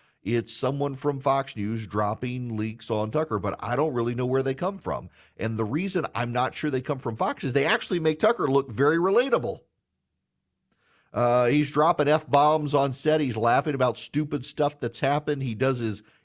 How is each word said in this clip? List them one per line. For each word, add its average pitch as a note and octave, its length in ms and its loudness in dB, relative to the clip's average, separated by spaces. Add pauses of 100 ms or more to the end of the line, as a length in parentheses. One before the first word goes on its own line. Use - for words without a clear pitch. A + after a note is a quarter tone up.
(220)
It's A#2 280 -2
someone C#3 440 -2
from C#3 260 -2
Fox C3+ 360 0
News A2 300 -4
dropping A2+ 680 -2
leaks A2 340 -4
on G#2+ 200 0
Tucker, D3+ 280 -2
but F#2+ 240 -4
I A#2+ 140 -4
don't D3+ 160 0
really A#2+ 220 -2
know B2+ 100 -2
where C3 180 0
they C3 120 0
come B2 240 -4
from. D#2 320 -6 (260)
And A2+ 220 -4
the A2 80 0
reason F3 480 -2
I'm A#2+ 180 -4
not B2 220 0
sure D3+ 160 -2
they C3 100 0
come C3+ 200 -4
from A2+ 160 -4
Fox G#3 280 -2
is B2+ 80 -2
they C#3 140 2
actually F3+ 340 0
make D#3 180 0
Tucker G#3+ 300 2
look C3+ 240 2
very C#3+ 240 2
relatable. F#3+ 600 2 (1500)
Uh, A#2+ 360 4
he's C#3+ 220 2
dropping D3+ 380 2
F-bombs D3 640 4
on C#3 220 2
set. D#3 260 2
He's B2 160 -2
laughing B2 380 2
about B2+ 240 2
stupid C#3+ 480 -4
stuff - 340 -2
that's A#2+ 200 -4
happened. C#3+ 420 0
He A#2 120 -4
does B2+ 260 0
his A2 220 -4 (220)